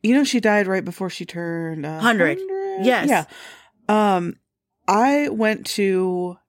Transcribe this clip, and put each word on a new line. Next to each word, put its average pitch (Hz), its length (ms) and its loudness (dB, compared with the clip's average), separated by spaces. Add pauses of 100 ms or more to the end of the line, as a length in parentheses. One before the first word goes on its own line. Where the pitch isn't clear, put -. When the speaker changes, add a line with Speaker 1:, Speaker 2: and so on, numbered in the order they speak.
Speaker 1:
you 220 120 4
know, 285 100 4
she 254 140 0
died 208 280 2
right 190 180 -2
before 180 240 -8
she 175 160 -10
turned 165 600 -8
a 156 120 -8
Speaker 2:
Hundred. 214 400 2
Speaker 1:
hundred? 381 460 -6
Speaker 2:
Yes. 247 240 2
Speaker 1:
Yeah. 185 160 2 (640)
Um, 202 480 2 (500)
I 269 440 4
went 214 380 0
to 185 680 0 (120)